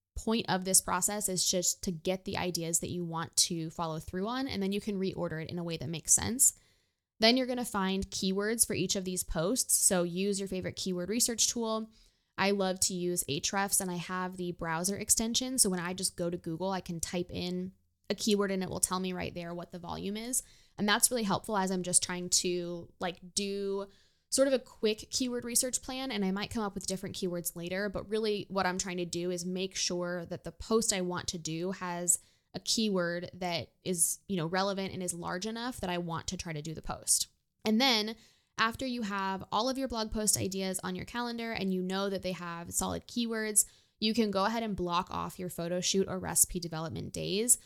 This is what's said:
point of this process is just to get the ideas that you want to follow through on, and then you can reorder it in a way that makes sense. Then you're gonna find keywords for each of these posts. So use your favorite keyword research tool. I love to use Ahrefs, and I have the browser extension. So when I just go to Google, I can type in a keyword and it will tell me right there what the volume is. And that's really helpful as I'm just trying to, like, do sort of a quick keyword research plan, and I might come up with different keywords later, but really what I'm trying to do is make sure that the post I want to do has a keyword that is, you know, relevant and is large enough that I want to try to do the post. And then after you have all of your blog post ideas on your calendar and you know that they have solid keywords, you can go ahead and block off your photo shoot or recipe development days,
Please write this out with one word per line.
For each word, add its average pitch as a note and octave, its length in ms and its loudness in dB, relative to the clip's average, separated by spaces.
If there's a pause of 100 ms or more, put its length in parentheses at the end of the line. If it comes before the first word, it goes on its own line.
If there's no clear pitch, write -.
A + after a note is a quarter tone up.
(180)
point A3+ 300 0
of F#3 160 2
this F#3 160 4
process G3 480 0
is F#3 200 2
just - 360 2
to F#3+ 80 0
get F#3 320 -2
the - 140 -2
ideas E3 420 0
that - 100 -4
you F3 140 -2
want E3 320 -4
to E3 340 2
follow D#3+ 280 -4
through F#3 280 -4
on, C4 220 -2
and G3 140 -2
then F#3+ 100 2
you G3+ 80 2
can G3+ 180 -2
reorder E3+ 440 -2
it D3 80 -8
in F3 80 -4
a E3+ 60 -4
way E3+ 120 -2
that - 120 -6
makes D#3+ 240 0
sense. - 420 4 (640)
Then A3+ 160 8
you're B3+ 100 2
gonna C4 180 -2
find F#3+ 460 0
keywords G3+ 560 2
for - 80 -4
each F#3 200 0
of F#3+ 100 0
these F3+ 200 -2
posts. F#3 500 0
So F3+ 300 4
use F#3+ 340 0
your G3 100 -4
favorite F#3 280 -4
keyword F3+ 320 -2
research A#3 400 2
tool. A3 420 -2 (480)
I G3 120 4
love F#3+ 300 2
to - 140 2
use F3 300 0
Ahrefs, G3 560 0
and F#3 100 -2
I F3 60 -4
have F#3 400 -4
the F3+ 160 -4
browser F3 440 -2
extension. A#3+ 640 -2
So G#3 120 6
when F3+ 100 -2
I F3 140 -4
just F#3 220 -4
go F3 120 -2
to F3 80 -2
Google, F3 340 -4
I F#3 100 -2
can E3+ 200 -8
type F3+ 300 -2
in F3+ 420 -4 (380)
a G#3 40 0
keyword G3+ 360 2
and F#3+ 120 0
it F#3 60 -2
will - 120 -4
tell F#3 200 2
me F#3 140 -2
right F3+ 200 -4
there E3+ 200 -8
what E3+ 180 -10
the F3+ 60 -12
volume F3 400 -6
is. A#3+ 240 -2 (360)
And G3 80 2
that's G#3+ 240 6
really A#3+ 120 2
helpful G3+ 340 0
as F#3+ 140 2
I'm F#3 120 0
just F3 200 4
trying F3+ 260 -4
to, F3 600 0 (120)
like, F3 200 -4 (140)
do G3 520 -2 (420)
sort C4+ 200 6
of C4+ 40 4
a B3+ 60 4
quick - 520 -2
keyword A#3+ 360 -2
research A#3+ 340 2
plan, C4 320 -4
and G3+ 100 0
I F#3+ 100 4
might G3+ 180 -2
come A#3 120 -2
up G3 120 -2
with F#3+ 120 -6
different F#3+ 300 -4
keywords F3 400 -4
later, F3+ 320 -2
but G3 220 -6
really G#3+ 400 0
what F#3+ 160 2
I'm F#3 100 0
trying F3+ 220 -4
to F3 80 -2
do F3 240 -2
is F3 160 -2
make F#3 280 -2
sure F3 520 -2
that E3+ 180 -10
the E3+ 80 -10
post A3 400 2
I F#3+ 80 0
want F3+ 280 -2
to F3+ 100 -4
do E3 320 -4
has F3+ 480 0 (360)
a F#3 60 -6
keyword F3 760 2
that F3 340 -2 (160)
is, F3 340 2 (100)
you G3 80 0
know, D#3+ 100 2
relevant F#3+ 460 0
and F#3 100 -6
is F3 120 -4
large F3 320 -4
enough A#3 340 -6
that F#3 100 -2
I F3 80 0
want E3 300 -4
to F3+ 80 -4
try E3+ 160 -8
to D3+ 80 -4
do D#3 140 -8
the - 80 -10
post. - 460 0 (360)
And A3 160 4
then A3+ 360 4 (420)
after A#3 280 0
you A#3+ 160 -2
have G3 500 -2
all A3 160 4
of C4 80 0
your C4+ 120 -2
blog A3 220 -2
post G#3+ 280 4
ideas F#3+ 440 0
on F#3 140 -2
your F3+ 80 -6
calendar A#3 480 -4
and F#3+ 200 0
you F#3 100 2
know F#3+ 260 0
that F#3+ 140 -2
they F#3 100 -2
have F3 400 -8
solid F#3 340 -2
keywords, A3 600 0 (340)
you A3 140 4
can A3 160 4
go G3 160 4
ahead A3+ 160 2
and G#3+ 120 -2
block F3 360 0
off E3+ 280 -4
your F3+ 120 -6
photo F3 300 -2
shoot F#3+ 280 4
or F#3 100 -4
recipe F3 400 2
development E3 540 -6
days, G3 540 2